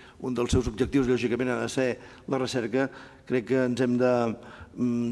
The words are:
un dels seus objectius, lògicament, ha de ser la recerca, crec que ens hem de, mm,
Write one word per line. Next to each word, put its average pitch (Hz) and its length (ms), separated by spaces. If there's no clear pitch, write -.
un 127 160
dels 120 160
seus 123 160
objectius, 123 400
lògicament, 123 460
ha 117 80
de 113 100
ser 131 160
la 135 120
recerca, 127 460
crec 120 240
que 131 160
ens 123 160
hem 123 160
de, 127 160
mm, 120 340